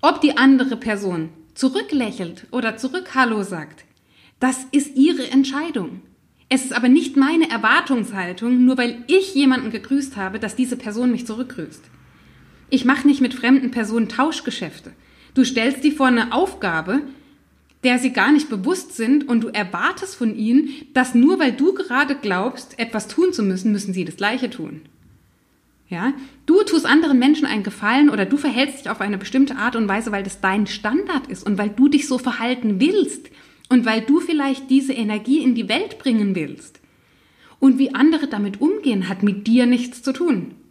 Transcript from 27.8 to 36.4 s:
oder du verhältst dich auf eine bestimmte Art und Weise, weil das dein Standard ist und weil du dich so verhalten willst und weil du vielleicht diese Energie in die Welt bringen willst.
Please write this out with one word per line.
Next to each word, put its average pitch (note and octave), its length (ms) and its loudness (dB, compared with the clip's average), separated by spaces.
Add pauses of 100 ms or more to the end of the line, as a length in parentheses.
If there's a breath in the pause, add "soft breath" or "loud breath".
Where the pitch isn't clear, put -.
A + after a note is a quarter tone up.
oder G3+ 160 0
du A#3 120 0
verhältst C#4 420 -2
dich - 100 -12
auf G#3+ 120 -6
eine G3+ 160 -4
bestimmte C4 380 0
Art A3+ 200 -2
und A3 120 0
Weise, G#3+ 240 -2
weil G3 120 -4
das - 180 -10
dein G3 240 0
Standard D#4+ 600 -4
ist - 180 -12
und G3+ 120 0
weil G#3 120 -2
du B3+ 200 4
dich C#4+ 180 2
so B3+ 100 -2
verhalten A#3 640 -2
willst F4 500 0 (400 soft breath)
und A#3+ 160 4
weil A3+ 160 0
du C#4+ 180 2
vielleicht C#4 500 -2
diese C4+ 240 2
Energie A3 500 -2
in B3+ 100 4
die G#3+ 160 -4
Welt E4 300 -4
bringen G#3 360 0
willst. D3 440 -10 (800 soft breath)